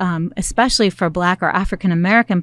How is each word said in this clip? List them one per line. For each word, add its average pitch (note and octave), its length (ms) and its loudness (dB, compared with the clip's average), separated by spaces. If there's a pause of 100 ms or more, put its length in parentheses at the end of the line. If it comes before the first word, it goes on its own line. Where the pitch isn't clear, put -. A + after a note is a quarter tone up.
um, E3+ 360 -2
especially A3+ 540 0
for F3 180 -4
Black F3 320 0
or E3 100 0
African F#3 420 -2
American F#3 500 2